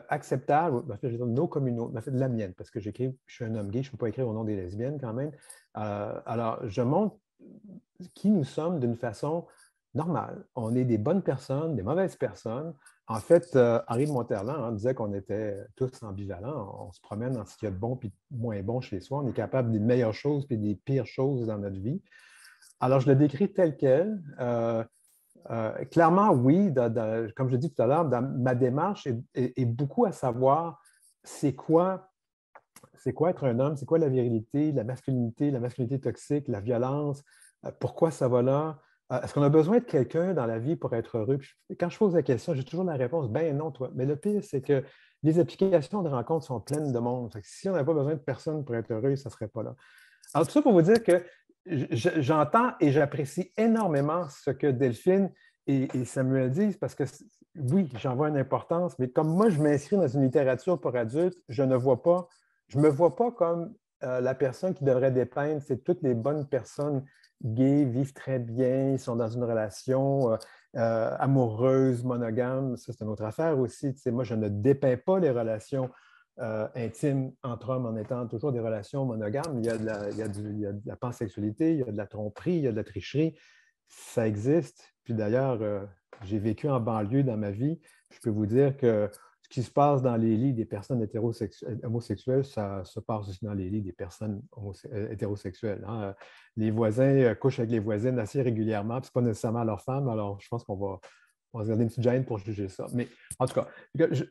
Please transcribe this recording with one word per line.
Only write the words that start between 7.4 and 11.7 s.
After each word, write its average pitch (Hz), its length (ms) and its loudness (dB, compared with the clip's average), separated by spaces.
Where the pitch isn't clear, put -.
qui - 160 0
nous 190 140 4
sommes 160 360 -2
d'une 120 160 0
façon 143 500 -6
normale. 143 520 -4
On 113 200 -2
est 127 100 4
des 120 120 4
bonnes 151 240 0
personnes, 147 540 -2